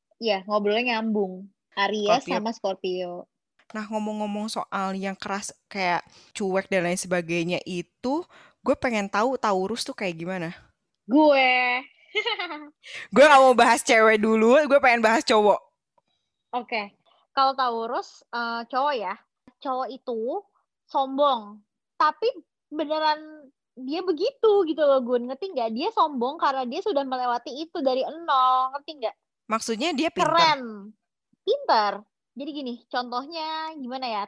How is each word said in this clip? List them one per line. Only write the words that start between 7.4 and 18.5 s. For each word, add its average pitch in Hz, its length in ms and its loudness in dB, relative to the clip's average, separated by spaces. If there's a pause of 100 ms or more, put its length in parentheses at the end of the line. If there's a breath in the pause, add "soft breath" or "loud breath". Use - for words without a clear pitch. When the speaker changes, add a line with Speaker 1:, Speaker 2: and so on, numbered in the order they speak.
Speaker 2:
itu, 247 640 -6 (340 soft breath)
gue 254 160 0
pengen 220 300 -2
tahu 233 320 -2
Taurus 196 480 -2
tuh 269 80 -10
kayak 180 240 -6
gimana? 175 320 -6 (560)
Speaker 1:
Gue. 254 720 4 (300)
<laughs> 349 640 -6 (400 loud breath)
Speaker 2:
Gue 247 80 8
gak 294 160 10
mau 262 160 8
bahas 226 280 6
cewek 220 360 6
dulu, 220 480 6
gue 269 160 4
pengen 240 160 4
bahas 226 240 2
cowok. 214 360 4 (920)
Speaker 1:
Oke. 233 400 -6 (400)
Kalau 269 240 2
Taurus, 247 760 -6
eh, 233 380 -6